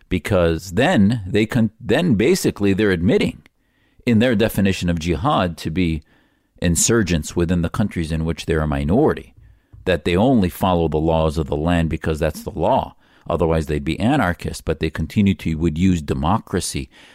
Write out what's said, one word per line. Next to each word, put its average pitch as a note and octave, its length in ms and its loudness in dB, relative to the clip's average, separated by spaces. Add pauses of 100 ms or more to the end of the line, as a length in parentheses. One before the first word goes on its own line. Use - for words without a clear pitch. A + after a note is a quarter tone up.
because F2 640 -2
then A#2 540 2
they G#2 200 0
can, A2+ 240 0 (100)
then C3+ 340 0
basically G#2 580 2
they're G2+ 180 2
admitting F#2 520 0 (640)
in A#2 120 4
their B2 160 4
definition G2 540 2
of E2+ 100 0
jihad F2 600 0
to - 120 -8
be D#2+ 320 0 (600)
insurgents F2 720 0
within F2 260 0
the E2 60 -2
countries F2+ 420 -4
in D#2+ 140 -2
which E2 220 -6
they're D#2+ 140 0
a D2+ 60 0
minority, D2+ 680 0 (500)
that F2 200 0
they F2 120 2
only A2 320 4
follow F2 400 0
the D2+ 100 -2
laws D#2+ 400 2
of D2+ 80 -2
the D2 100 -4
land E2 320 0
because D#2+ 300 -4
that's D#2 240 -4
the - 80 -10
law. G2+ 460 -2 (320)
Otherwise, D#2+ 380 0
they'd D2 180 -4
be D2+ 160 -4
anarchists, G2 640 -2
but D#2+ 180 -4
they D#2+ 100 0
continue F#2+ 440 0
to, D#2+ 200 -4
would D#2 240 0
use F2+ 240 2
democracy D2 880 -4 (240)